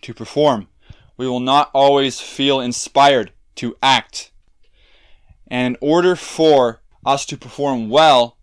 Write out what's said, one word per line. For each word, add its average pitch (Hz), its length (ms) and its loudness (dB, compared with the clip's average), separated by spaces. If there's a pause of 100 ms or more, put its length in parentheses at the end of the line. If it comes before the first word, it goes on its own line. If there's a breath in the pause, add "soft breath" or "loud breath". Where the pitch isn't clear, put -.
to 120 100 -16
perform. 123 560 -2 (480 soft breath)
We 127 100 -8
will 123 140 -6
not 139 320 0
always 139 480 2
feel 139 400 -2
inspired 123 720 0 (220)
to 117 280 -10
act. - 480 -2 (1160)
And 123 280 -4
in - 60 -20
order 170 340 2
for 139 680 0 (240)
us 135 200 -2
to 147 100 -12
perform 127 540 -6
well 131 540 4